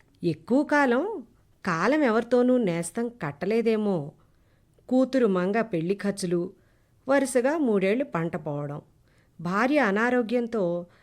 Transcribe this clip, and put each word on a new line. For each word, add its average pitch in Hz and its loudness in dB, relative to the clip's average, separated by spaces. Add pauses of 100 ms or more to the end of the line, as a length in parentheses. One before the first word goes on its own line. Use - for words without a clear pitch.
(240)
ఎక్కువ 190 0
కాలం 294 0 (440)
కాలం 196 2
ఎవరితోనూ 247 2
నేస్తం 185 -2
కట్టలేదేమో. 208 -2 (760)
కూతురు 254 2
మంగ 190 0
పెళ్లి 180 -2
ఖర్చులు, 190 -4 (560)
వరుసగా 269 2
మూడేళ్లు 214 2
పంట 170 -4
పోవడం, 147 -8 (600)
భార్య 214 0
అనారోగ్యంతో 226 0 (160)